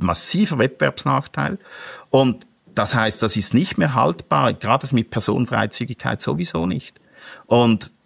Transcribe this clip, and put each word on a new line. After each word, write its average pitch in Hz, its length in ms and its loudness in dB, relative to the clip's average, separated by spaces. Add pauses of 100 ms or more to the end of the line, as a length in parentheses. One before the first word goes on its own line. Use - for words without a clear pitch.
massiver 143 560 0
Wettbewerbsnachteil. 139 1000 -2 (520)
Und 131 360 4 (280)
das 104 200 -2
heißt, 110 280 0
das 110 140 0
ist 104 180 -2
nicht 165 240 2
mehr 147 160 2
haltbar, 131 580 0
gerade 113 300 0
das 139 100 -2
mit 113 180 0
Personenfreizügigkeit 113 1120 -2
sowieso 143 460 -2
nicht. - 340 -6 (460)
Und 117 440 4 (160)